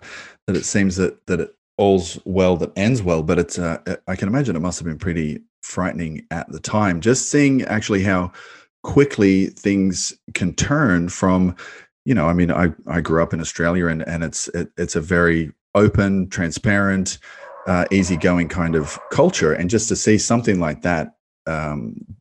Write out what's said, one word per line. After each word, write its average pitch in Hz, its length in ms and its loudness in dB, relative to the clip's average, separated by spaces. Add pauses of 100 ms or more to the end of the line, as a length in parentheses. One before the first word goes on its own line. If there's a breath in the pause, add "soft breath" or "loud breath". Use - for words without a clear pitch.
(460 loud breath)
that 95 100 0
it - 80 -4
seems 98 320 0
that, - 300 -2
that 87 140 0
it - 160 -8 (200)
all's 98 480 2
well 92 340 2
that 80 180 -4
ends 110 260 0
well, 82 220 0
but 87 140 2
it's, 85 200 -2
uh, 85 200 -4 (280)
I 92 80 -6
can 98 140 -4
imagine 123 260 0
it 80 60 -4
must 87 180 -4
have 87 80 -10
been 78 120 -6
pretty 82 420 -4 (220)
frightening 82 680 -6
at 82 220 -8
the - 80 -14
time, 98 400 0
just 113 300 2
seeing 139 320 4
actually 104 420 0
how 92 260 0 (540 loud breath)
quickly 98 640 4
things 98 640 0 (220)
can 87 200 -2
turn 95 540 2
from, 92 480 2 (480 loud breath)
you 131 100 0
know, 80 140 2
I 85 40 2
mean, 87 200 2
I, 85 200 2 (140)
I 82 140 -2
grew 80 240 2
up 82 100 -4
in 82 60 -4
Australia, 85 480 -2
and, 80 180 -4
and 82 160 -6
it's, - 320 -6
it, 85 220 -6
it's 87 180 -6
a 85 60 -2
very 82 500 2 (240)
open, 98 540 4
transparent, 98 880 0 (480 loud breath)
uh, 90 240 2
easygoing 90 580 2
kind 82 260 -2
of 76 240 -4 (120)
culture. 139 420 2
And 87 180 -2
just 110 180 0
to 95 80 0
see 107 220 4
something 117 420 0
like 78 220 -4
that, 87 340 -2 (300)
um, 76 480 -6 (260)